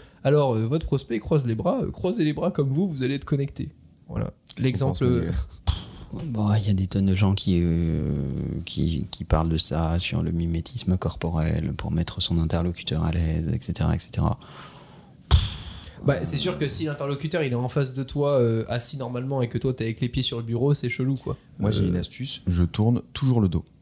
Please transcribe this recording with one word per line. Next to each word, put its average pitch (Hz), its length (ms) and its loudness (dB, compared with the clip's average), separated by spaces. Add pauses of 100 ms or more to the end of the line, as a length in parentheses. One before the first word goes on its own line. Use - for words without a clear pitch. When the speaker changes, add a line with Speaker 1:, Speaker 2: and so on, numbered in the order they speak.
(260)
Speaker 1:
Alors, 139 300 4
euh, 110 120 2
votre 156 180 0
prospect - 340 -2
croise 147 260 2
les 117 100 0
bras, 180 280 0
euh, - 80 -2
croisez 185 340 0
les 151 80 0
bras 175 180 0
comme 143 180 0
vous, 170 200 2
vous 135 140 -4
allez 131 120 0
être 135 80 -6
connecté. » 139 460 -2 (400)
Voilà. - 240 -4 (240)
L'exemple, 127 420 0
Speaker 2:
Je 131 60 2
pense 123 160 4
que 82 60 -2 (880)
Speaker 1:
euh, - 80 -10
Speaker 3:
Bon, 107 300 2
il 104 120 2
y - 20 0
a 101 40 6
des 95 140 2
tonnes 98 180 2
de 95 100 4
gens 95 180 4
qui, 92 300 2
euh, 82 480 2 (540)
qui, 78 440 -2
qui - 140 -6
parlent 80 240 2
de 80 100 2
ça 80 420 2
sur 85 220 -2
le 82 120 0
mimétisme 85 640 0
corporel 80 800 -2
pour - 140 -4
mettre - 300 -2
son 87 160 2
interlocuteur 82 680 0
à 82 80 0
l'aise, 80 400 0
et 82 80 -2
cetera, 82 340 0
et 85 40 -2
cetera. - 380 -2 (1700)
Speaker 1:
Bah, 139 100 4 (100)
c'est 143 120 0
sûr 175 200 -2
que 147 100 0
si 147 180 -2
l'interlocuteur, 143 580 -2
il 135 80 0
est 120 40 0
en 123 140 0
face 131 240 0
de 135 80 -4
toi, 143 380 0
euh, 113 300 2
assis 120 280 -2
normalement 127 460 -4
et 117 60 -2
que 135 100 -2
toi, 135 140 0
t'es 117 100 -4
avec 113 180 -2
les 123 80 0
pieds 131 140 -2
sur 123 140 -4
le 113 60 -6
bureau, 117 300 2
c'est 127 160 0
chelou, 131 260 0
quoi. - 220 -6 (220)
Speaker 2:
Moi, 104 100 2
j'ai 107 140 2
Speaker 1:
Euh, 92 60 2
Speaker 2:
une 87 60 0
astuce, 87 520 -6
je 87 160 4
tourne 110 380 2 (120)
toujours 127 260 2
le 101 80 6
dos 82 160 0 (180)